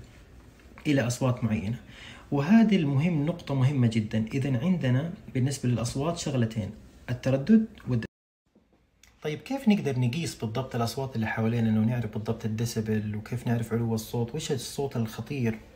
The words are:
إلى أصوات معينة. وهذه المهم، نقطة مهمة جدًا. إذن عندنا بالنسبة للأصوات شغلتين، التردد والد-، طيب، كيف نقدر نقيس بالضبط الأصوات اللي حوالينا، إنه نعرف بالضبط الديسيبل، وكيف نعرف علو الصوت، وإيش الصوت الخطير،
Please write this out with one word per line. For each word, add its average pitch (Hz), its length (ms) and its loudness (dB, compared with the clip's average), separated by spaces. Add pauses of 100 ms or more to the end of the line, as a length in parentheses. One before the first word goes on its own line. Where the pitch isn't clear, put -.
(880)
إلى 135 200 4
أصوات 120 360 0
معينة. 107 340 -2 (540)
وهذه 190 440 6
المهم، 147 500 2
نقطة 160 300 -2
مهمة 127 380 4
جدًا. 110 400 0
إذن 139 220 0
عندنا 143 560 0 (220)
بالنسبة 123 360 0
للأصوات 135 480 -2
شغلتين، 117 520 -2 (400)
التردد 139 560 4 (240)
والد-، 117 160 0 (1160)
طيب، 151 180 -4
كيف 269 300 0
نقدر 139 300 2
نقيس 127 360 0
بالضبط 117 400 -4
الأصوات 120 400 -4
اللي 110 120 0
حوالينا، 113 420 0
إنه 110 120 4
نعرف 113 320 0
بالضبط 110 320 -4
الديسيبل، 110 720 -2
وكيف 120 320 -8
نعرف 117 260 0
علو 117 220 0
الصوت، 113 360 -4
وإيش 156 200 -6
الصوت 135 460 -4
الخطير، 113 600 -2 (160)